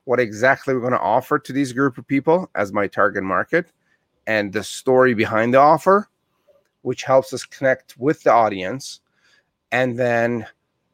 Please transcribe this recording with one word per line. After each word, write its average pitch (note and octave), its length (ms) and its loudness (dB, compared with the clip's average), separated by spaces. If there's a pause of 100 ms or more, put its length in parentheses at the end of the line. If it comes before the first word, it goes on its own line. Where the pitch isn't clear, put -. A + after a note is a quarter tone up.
what B2 160 0
exactly B2+ 540 0
we're B2+ 60 -2
gonna B2 160 -2
offer B2+ 420 0
to - 140 -14
this C3 200 -4
group C3+ 240 -2
of B2 100 -18
people D#3+ 480 0
as G2 200 -4
my G2+ 140 -2
target G2 360 -2
market, G#2 480 -2 (540)
and G#2 260 -2
the G#2 120 -4
story B2+ 500 2
behind A2 400 0
the C3+ 60 6
offer, E3 500 4 (720)
which B2+ 220 -6
helps C3 280 2
us B2+ 120 -8
connect - 520 -4
with D3 280 -2
the C#3 80 4
audience. G#2+ 680 0 (720)
And B2 260 -2
then A#2+ 480 -2 (480)